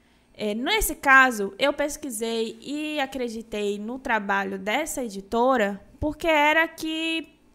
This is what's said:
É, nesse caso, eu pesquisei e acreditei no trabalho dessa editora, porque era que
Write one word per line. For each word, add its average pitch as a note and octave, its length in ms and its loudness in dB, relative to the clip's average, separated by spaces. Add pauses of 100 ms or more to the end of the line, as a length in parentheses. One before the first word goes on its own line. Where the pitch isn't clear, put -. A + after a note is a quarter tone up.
(340)
É, G#3+ 200 -4
nesse D#4 420 -2
caso, C4 600 6
eu C#4 160 2
pesquisei A3+ 880 -4
e D4+ 380 -6
acreditei A3+ 800 -4
no A#3 200 -10
trabalho G3 580 -2
dessa B3+ 460 -4
editora, A3 800 0 (180)
porque D4+ 280 -4
era D#4 400 4
que D#4+ 600 -4 (280)